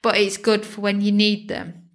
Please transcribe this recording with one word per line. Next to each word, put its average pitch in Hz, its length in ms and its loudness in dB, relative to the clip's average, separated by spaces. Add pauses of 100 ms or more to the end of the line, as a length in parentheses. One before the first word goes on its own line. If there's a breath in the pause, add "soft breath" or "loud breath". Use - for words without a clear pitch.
but 202 140 2
it's 196 200 2
good 214 300 0
for - 140 -14
when 202 200 -2
you 208 120 2
need 208 360 2
them. - 460 -10